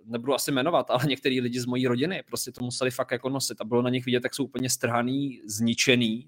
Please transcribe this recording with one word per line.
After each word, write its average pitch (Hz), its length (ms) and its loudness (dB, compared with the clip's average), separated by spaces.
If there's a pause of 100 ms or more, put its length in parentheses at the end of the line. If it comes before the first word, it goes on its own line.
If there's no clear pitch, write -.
nebudu 117 280 -2
asi 131 180 -2
jmenovat, 139 400 2
ale 123 140 2
některý 131 360 0
lidi 123 180 -2
z 120 60 -4
mojí 127 220 0
rodiny 135 400 0
prostě - 240 -8
to - 120 -8
museli 127 280 -2
fakt - 200 -4
jako 127 180 -2
nosit 131 320 -4
a - 20 -6
bylo 120 180 2
na 123 80 2
nich 127 160 -2
vidět, 123 180 2
jak 123 120 -2
jsou 143 80 0
úplně 127 260 -4
strhaný, 123 760 -2
zničený 117 840 2